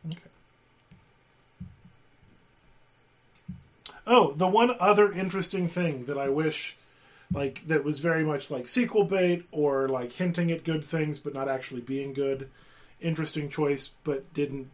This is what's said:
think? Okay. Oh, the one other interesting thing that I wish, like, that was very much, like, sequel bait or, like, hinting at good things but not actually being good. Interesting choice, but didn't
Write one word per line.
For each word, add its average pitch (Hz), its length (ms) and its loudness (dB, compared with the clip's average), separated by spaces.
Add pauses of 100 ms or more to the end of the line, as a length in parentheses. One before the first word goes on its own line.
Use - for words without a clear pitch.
think? 165 120 -8
Okay. - 140 -20 (3750)
Oh, 214 260 6
the 180 160 2
one 233 320 4
other 202 320 6
interesting 185 560 -4
thing 151 380 -2
that 139 120 -4
I 139 100 0
wish, 151 480 -2 (560)
like, 139 360 -4
that 151 160 2
was 143 160 -2
very 160 240 2
much, 151 260 -2
like, 123 160 -6
sequel 233 380 2
bait 180 480 2
or, 139 360 2
like, 127 260 -4
hinting 175 360 0
at 165 140 -2
good 156 200 -2
things 151 360 -4
but 143 140 -8
not 135 140 -4
actually 131 340 -6
being 139 300 -6
good. 135 380 -2 (500)
Interesting 156 480 -4
choice, 143 540 -2
but 139 320 -6
didn't 135 400 -4